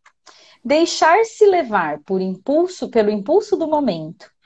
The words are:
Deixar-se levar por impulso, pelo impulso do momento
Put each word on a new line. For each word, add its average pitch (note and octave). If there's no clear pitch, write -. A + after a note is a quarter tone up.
Deixar-se E4+
levar G#3
por F#3+
impulso, C4
pelo G#3+
impulso D4+
do D#4
momento F#3+